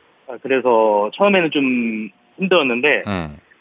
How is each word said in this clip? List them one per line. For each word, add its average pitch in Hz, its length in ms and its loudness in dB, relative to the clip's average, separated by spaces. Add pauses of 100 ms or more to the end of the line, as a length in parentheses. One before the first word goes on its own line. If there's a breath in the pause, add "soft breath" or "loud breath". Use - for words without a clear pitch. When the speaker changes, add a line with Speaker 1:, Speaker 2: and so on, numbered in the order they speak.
(280)
Speaker 1:
아, 120 140 -14
그래서 110 720 2
처음에는 190 380 2
좀 120 580 -2 (280)
힘들었는데 135 680 0
Speaker 2:
예. 87 220 -4 (320)